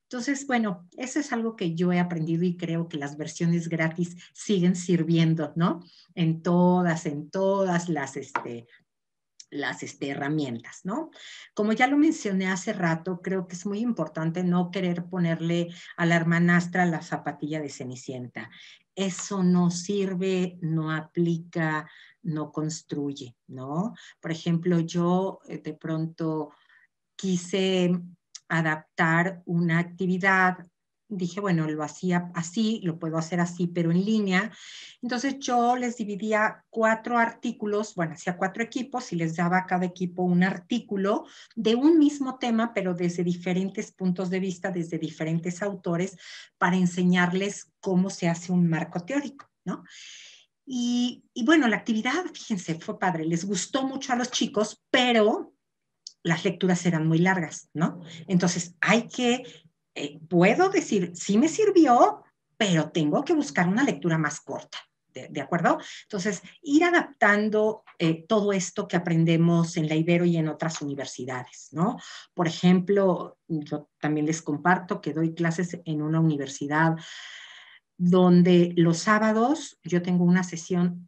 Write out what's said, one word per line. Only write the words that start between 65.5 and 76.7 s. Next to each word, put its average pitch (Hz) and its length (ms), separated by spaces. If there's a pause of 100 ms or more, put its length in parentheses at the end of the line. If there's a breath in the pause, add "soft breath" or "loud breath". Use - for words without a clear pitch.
Entonces, 180 380 (220 loud breath)
ir 302 200
adaptando, 214 1000 (160)
eh, 165 280
todo 208 240
esto 196 360
que 180 100
aprendemos 170 800
en 156 100
la 156 80
Ibero 170 300
y 170 100
en 156 140
otras 160 320
universidades, 131 880
¿no? 208 260 (360 loud breath)
Por 175 140
ejemplo, 185 920 (100)
yo 147 420 (120)
también 151 240
les 160 160
comparto 180 580
que 147 140
doy 160 200
clases 170 520
en 151 160
una 156 180
universidad 151 760 (1040 loud breath)